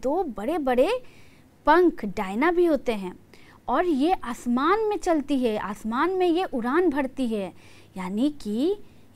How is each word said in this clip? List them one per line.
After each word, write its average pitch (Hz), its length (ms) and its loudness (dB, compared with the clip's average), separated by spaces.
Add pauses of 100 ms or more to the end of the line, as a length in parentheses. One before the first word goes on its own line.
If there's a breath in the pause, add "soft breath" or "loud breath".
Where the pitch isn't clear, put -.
दो 302 220 0
बड़े-बड़े 262 640 0 (800 soft breath)
पंख, 320 380 4
डायना 208 460 -2
भी 349 140 4
होते 294 280 0
हैं 190 200 -6 (560 loud breath)
और 302 180 2
ये 311 260 2
आसमान 285 720 0
में 415 120 -2
चलती 311 420 0
है, 233 200 0
आसमान 226 520 -2
में 370 160 2
ये 349 180 2
उड़ान 277 460 0
भरती 262 360 -2
है। 202 260 -4 (440 soft breath)
यानी 202 340 -2 (120)
कि 254 340 -2 (400 soft breath)